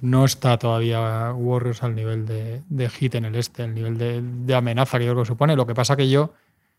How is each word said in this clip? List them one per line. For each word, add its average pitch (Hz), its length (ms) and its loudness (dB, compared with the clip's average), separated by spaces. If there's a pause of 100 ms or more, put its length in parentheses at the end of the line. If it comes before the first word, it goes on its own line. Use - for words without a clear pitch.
no 127 220 4
está 127 360 2
todavía 113 760 0
Warriors 123 480 -2
al 117 140 -2
nivel 110 320 -4
de, 113 420 -6
de 127 200 -2
Heat 127 260 -2
en 117 100 -2
el 110 100 -6
este, 120 280 -4
el 113 100 -6
nivel 113 240 -4
de, 120 240 -2
de 123 340 -4
amenaza 123 440 2
que 120 60 0
yo 120 80 0
creo 123 100 2
que 107 40 0
supone. 143 280 2
Lo 127 100 2
que 117 80 -4
pasa 127 240 2
que 139 100 2
yo, 143 260 2 (460)